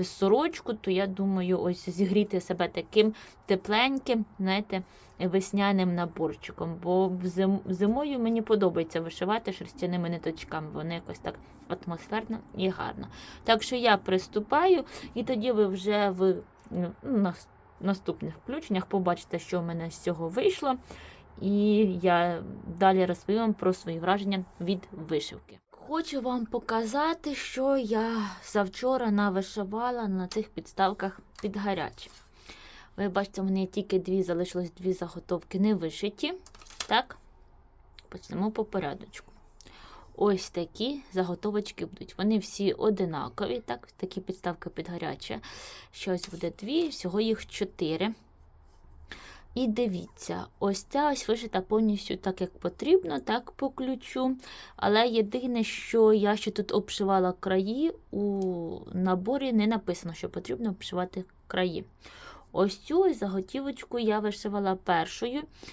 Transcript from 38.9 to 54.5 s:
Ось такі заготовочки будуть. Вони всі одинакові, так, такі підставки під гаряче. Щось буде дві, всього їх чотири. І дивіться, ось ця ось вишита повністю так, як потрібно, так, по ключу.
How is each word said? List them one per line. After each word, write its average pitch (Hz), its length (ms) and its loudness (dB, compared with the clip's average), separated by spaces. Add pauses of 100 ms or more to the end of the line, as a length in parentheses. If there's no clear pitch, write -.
Ось 190 340 2
такі 240 520 -6 (120)
заготовочки 185 720 -2
будуть. - 320 -14
Вони 214 200 2
всі 196 360 0
одинакові, 196 920 -2
так, - 220 -6 (100)
такі 190 240 -8
підставки 180 480 -6
під 165 200 -10
гаряче. 165 500 -8 (520)
Щось - 380 -4
буде 170 300 -6
дві, 311 280 0
всього 196 340 -2
їх 220 260 0
чотири. 185 640 -4 (1400)
І 254 100 0
дивіться, 185 800 -4 (140)
ось 196 240 0
ця 294 280 0
ось 269 160 -4
вишита 220 340 -2
повністю 208 540 2
так, 185 260 -4
як 180 180 -6
потрібно, 302 600 2
так, 233 320 -4
по 269 180 -4
ключу. 262 680 -2 (380)